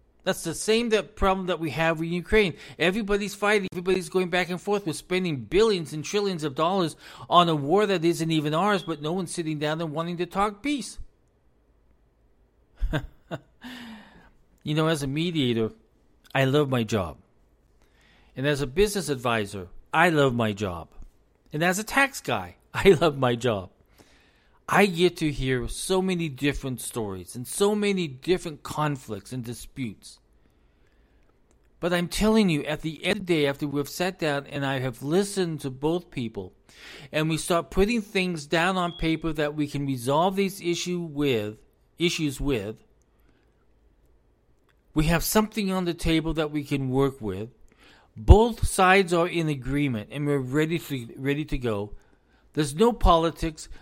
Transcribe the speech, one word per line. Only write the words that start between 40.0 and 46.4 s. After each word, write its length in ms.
these 240
issue 400
with, 560
issues 420
with, 360
we 100
have 180
something 480
on 140
the 100
table 400
that 160